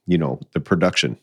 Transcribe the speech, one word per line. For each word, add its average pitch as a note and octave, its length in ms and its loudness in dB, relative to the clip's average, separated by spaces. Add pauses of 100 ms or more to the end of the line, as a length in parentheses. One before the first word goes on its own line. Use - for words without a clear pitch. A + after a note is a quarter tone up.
you F2+ 100 4
know, D2+ 220 -2 (140)
the - 60 -2
production. E2+ 640 0